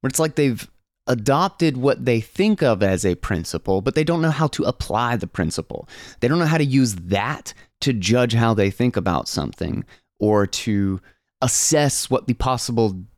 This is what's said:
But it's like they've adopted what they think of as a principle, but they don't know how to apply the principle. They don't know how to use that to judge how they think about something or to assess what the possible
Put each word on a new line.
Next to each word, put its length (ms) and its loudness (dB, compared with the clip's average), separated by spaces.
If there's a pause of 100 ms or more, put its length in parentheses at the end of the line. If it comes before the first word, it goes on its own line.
But 120 -2
it's 80 -2
like 160 0
they've 300 0 (400)
adopted 680 0
what 280 0
they 160 2
think 420 0
of 200 2
as 220 2
a 100 2
principle, 680 -2
but 140 -2
they 100 0
don't 180 0
know 80 2
how 180 0
to 160 -4
apply 520 -2
the 100 -4
principle. 640 -6 (320)
They 80 2
don't 100 2
know 80 2
how 120 2
to 60 2
use 320 2
that 580 -4 (280)
to 100 0
judge 400 2
how 220 2
they 160 2
think 260 0
about 320 -2
something 560 -6 (340)
or 280 4
to 540 -2 (400)
assess 720 0
what 160 -2
the 80 0
possible 680 -2 (140)